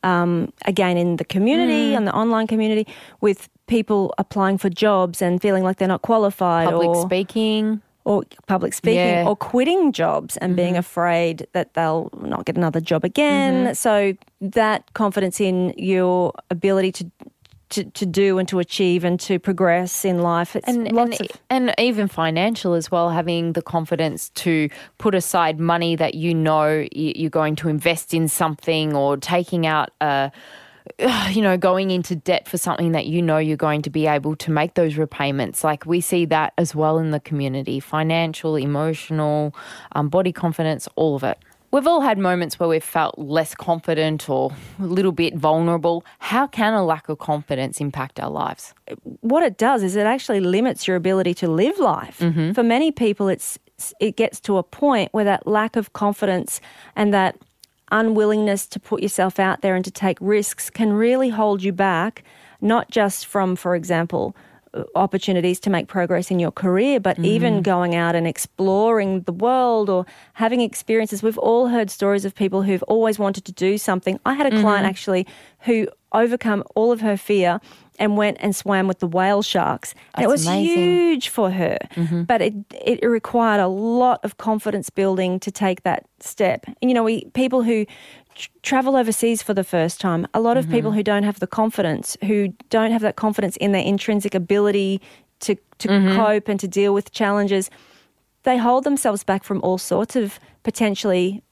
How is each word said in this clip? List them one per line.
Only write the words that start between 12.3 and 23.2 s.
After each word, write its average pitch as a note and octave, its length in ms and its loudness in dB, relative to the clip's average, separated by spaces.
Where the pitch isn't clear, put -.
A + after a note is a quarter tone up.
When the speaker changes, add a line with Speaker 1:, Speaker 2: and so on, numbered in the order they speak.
Speaker 1:
get - 100 -4
another E3 240 0
job D#3+ 240 0
again. C4+ 600 2
Speaker 2:
Mm-hmm. A#3+ 100 0
Speaker 1:
So G3+ 400 2
that G#3+ 540 0
confidence G3 480 -2
in F#3 340 0
your F3+ 560 0
ability F#3+ 420 0
to, F3 180 -12
to, - 160 -6
to - 220 -6
do F#3+ 320 2
and F#3 100 0
to F#3+ 120 0
achieve F3+ 440 0
and F3 160 0
to F#3 180 -2
progress F3+ 680 0
in F3 160 0
life, E3+ 340 0
it's - 100 -6
Speaker 2:
And, A#3+ 240 -2
Speaker 1:
lots A#3 300 0
Speaker 2:
and, - 100 -6
Speaker 1:
of - 60 -16
Speaker 2:
and B3+ 280 0
even G#3+ 300 0
financial F3 640 -2
as E3 180 -2
well, E3+ 200 2
having E3+ 420 -2